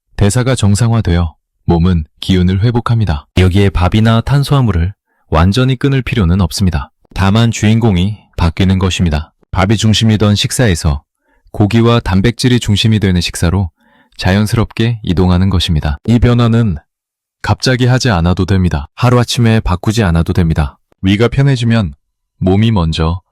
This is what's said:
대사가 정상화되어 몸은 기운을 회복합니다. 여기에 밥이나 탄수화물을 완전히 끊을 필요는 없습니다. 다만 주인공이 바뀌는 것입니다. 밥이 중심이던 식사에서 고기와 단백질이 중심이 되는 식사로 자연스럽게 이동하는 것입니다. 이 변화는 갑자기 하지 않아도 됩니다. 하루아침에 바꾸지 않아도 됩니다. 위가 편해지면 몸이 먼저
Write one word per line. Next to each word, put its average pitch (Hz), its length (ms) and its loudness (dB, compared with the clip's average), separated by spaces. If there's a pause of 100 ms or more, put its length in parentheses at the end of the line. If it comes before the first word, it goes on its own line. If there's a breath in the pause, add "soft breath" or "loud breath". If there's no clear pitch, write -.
(160)
대사가 117 380 0
정상화되어 101 840 0 (300)
몸은 85 380 0 (160)
기운을 92 420 0
회복합니다. 113 640 -2 (120)
여기에 92 320 2
밥이나 110 500 0
탄수화물을 127 720 0 (360)
완전히 101 460 2
끊을 139 260 -2
필요는 92 380 -2
없습니다. 85 520 -4 (220)
다만 110 380 0
주인공이 107 680 0 (180)
바뀌는 92 420 0
것입니다. 85 540 -2 (180)
밥이 95 240 0
중심이던 107 600 2
식사에서 87 680 -2 (480)
고기와 117 480 2
단백질이 117 600 0
중심이 107 400 0
되는 92 200 0
식사로 90 520 -2 (460 soft breath)
자연스럽게 113 840 -2
이동하는 90 460 2
것입니다. 80 560 -2
이 117 140 2
변화는 117 580 2 (640)
갑자기 123 440 -2
하지 127 260 0
않아도 87 340 0
됩니다. 87 500 -2
하루아침에 120 640 0
바꾸지 107 420 -2
않아도 82 280 0
됩니다. 80 460 -2 (240)
위가 101 260 2
편해지면 117 680 0 (420)
몸이 98 340 2
먼저 82 500 -2 (100)